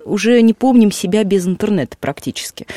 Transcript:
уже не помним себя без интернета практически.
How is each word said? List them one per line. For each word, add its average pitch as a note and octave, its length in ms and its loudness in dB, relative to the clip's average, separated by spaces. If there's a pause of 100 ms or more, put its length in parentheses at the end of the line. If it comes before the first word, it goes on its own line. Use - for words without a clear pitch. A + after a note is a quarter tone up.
уже G#3+ 340 2
не A3+ 140 4
помним A#3+ 360 4
себя G3+ 320 -2
без F#3+ 240 0
интернета F#3 540 -4
практически. - 640 -10 (100)